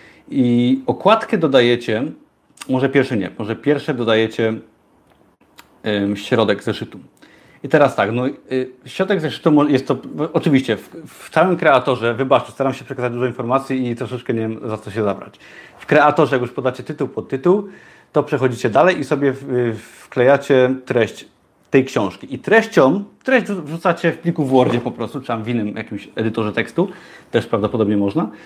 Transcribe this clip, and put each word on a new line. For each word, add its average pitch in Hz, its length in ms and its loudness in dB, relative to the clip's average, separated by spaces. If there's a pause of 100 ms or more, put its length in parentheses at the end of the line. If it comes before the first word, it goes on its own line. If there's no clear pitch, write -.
(300)
I 123 560 2
okładkę - 520 2
dodajecie, 120 640 2 (640)
może 131 200 2
pierwsze 135 280 2
nie, 92 120 -4 (100)
może 110 160 -6
pierwsze 143 380 -2
dodajecie, 113 600 0 (1300)
ym, 101 320 -2
środek 107 460 0
zeszytu. 110 360 -8 (640)
I 135 60 -10
teraz 147 260 2
tak, 104 160 0
no, 123 160 -2
y, 131 440 -6 (140)
środek 190 360 -2
zeszytu 156 300 0
mo-, 147 120 6
jest 147 240 2
to, 135 100 0 (360)
oczywiście 131 440 2
w, - 120 -14 (180)
w - 220 -20
całym 175 280 2
kreatorze, 123 560 2
wybaczcie, 127 380 0
staram 135 220 -2
się - 120 -14
przekazać 123 280 -6
dużo 120 120 -4
informacji 127 640 -2
i 117 60 -4
troszeczkę 120 380 -8
nie 113 60 -2
wiem, 110 260 -6
za 107 120 -6
co 101 140 -12
się 107 120 -2
zabrać. - 360 -6 (380)
W - 80 -20
kreatorze, 147 500 4
jak 123 60 2
już 120 100 -6
podacie 127 320 -6
tytuł, 143 240 -6
podtytuł, 175 600 -2 (440)
to 147 120 2
przechodzicie 127 460 -2
dalej 160 300 4
i 147 40 -2
sobie 139 300 0
w, 139 180 -10
y, 120 240 0
wklejacie 131 1000 2 (100)
treść 117 400 -2 (440)
tej 131 160 4
książki. - 480 -6
I 131 60 -8
treścią, 196 640 2 (200)
treść 240 240 0
wrzu-, 185 160 -6
wrzucacie 165 480 -2
w - 60 -6
pliku - 280 -2
w 131 40 -4
Wordzie 123 300 4
po 120 120 -6
prostu, 117 300 -8
czy 123 60 -16
tam 113 160 -6
w 107 40 -10
innym 110 280 -4
jakimś 104 400 -12
edytorze 110 380 -2
tekstu, 165 360 -2 (420)
też 113 140 0
prawdopodobnie 104 520 0
można. 101 320 0 (160)